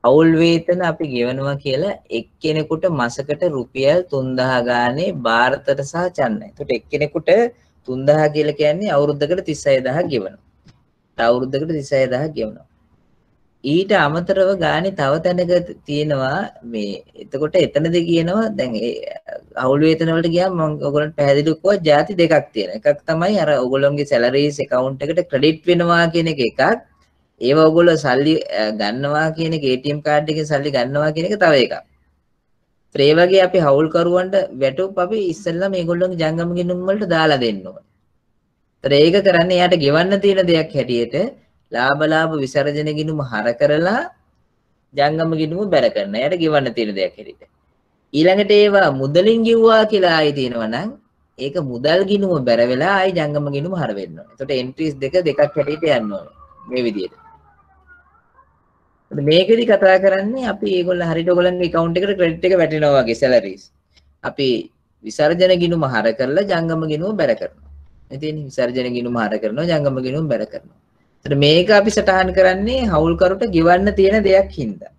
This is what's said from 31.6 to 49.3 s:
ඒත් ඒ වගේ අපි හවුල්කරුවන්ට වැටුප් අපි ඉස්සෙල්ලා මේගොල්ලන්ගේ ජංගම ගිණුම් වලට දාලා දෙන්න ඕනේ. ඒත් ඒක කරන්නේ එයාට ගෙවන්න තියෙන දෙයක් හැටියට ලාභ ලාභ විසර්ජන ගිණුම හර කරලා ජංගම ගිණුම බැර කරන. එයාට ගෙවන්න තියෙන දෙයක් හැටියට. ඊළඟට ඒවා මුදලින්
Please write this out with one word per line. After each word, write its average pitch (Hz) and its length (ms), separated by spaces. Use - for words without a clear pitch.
ඒත් - 60
ඒ 147 120
වගේ 180 280
අපි 180 180
හවුල්කරුවන්ට 170 760
වැටුප් 143 440
අපි 202 260
ඉස්සෙල්ලා 175 440
මේගොල්ලන්ගේ 175 500
ජංගම 165 340
ගිණුම් 180 300
වලට 196 260
දාලා 160 300
දෙන්න 107 240
ඕනේ. 92 220
ඒත් 139 100
ඒක 165 280
කරන්නේ 180 360
එයාට 180 200
ගෙවන්න 165 420
තියෙන 190 260
දෙයක් 160 260
හැටියට 123 440
ලාභ 135 320
ලාභ 156 320
විසර්ජන 147 560
ගිණුම 151 300
හර 117 320
කරලා 170 480
ජංගම 156 400
ගිණුම 165 360
බැර - 180
කරන. 101 260
එයාට 143 240
ගෙවන්න 147 360
තියෙන 107 220
දෙයක් 92 200
හැටියට. - 280
ඊළඟට 190 380
ඒවා 202 400
මුදලින් 175 520